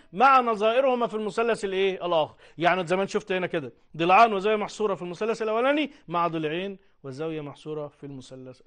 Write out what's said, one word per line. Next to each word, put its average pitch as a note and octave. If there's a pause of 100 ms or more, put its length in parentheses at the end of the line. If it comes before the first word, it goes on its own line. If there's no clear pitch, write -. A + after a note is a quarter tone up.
(120)
مع C4
نظائرهما A#3
في -
المثلث G#3+
الإيه؟ F#3+
الآخر. E3 (220)
يعني E3+
زي F3+
ما G3
أنت G3
شفت G3
هنا F#3
كده، D3+ (240)
ضلعان G3
وزاوية G3+
محصورة G#3
في D3+
المثلث G#3+
الأولاني B3+ (160)
مع E3+
ضلعين E3 (260)
وزاوية D3+
محصورة D3
في C#3+
المثلث C3